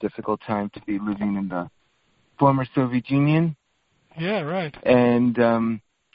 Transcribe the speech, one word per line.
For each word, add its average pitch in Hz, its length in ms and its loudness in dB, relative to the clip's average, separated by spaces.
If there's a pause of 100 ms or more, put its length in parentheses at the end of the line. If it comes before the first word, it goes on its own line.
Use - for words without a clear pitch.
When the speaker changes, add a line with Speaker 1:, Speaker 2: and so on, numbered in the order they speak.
Speaker 1:
difficult 107 400 -6
time 104 320 -4
to - 80 -16
be 104 180 -6
living 104 380 -4
in 98 100 -4
the 90 220 -6 (720)
former 139 260 4 (100)
Soviet 123 340 -2
Union. 151 460 2 (640)
Speaker 2:
Yeah, 185 220 -4
right. 156 420 -6
Speaker 1:
And, 120 560 4
um, 113 420 2 (340)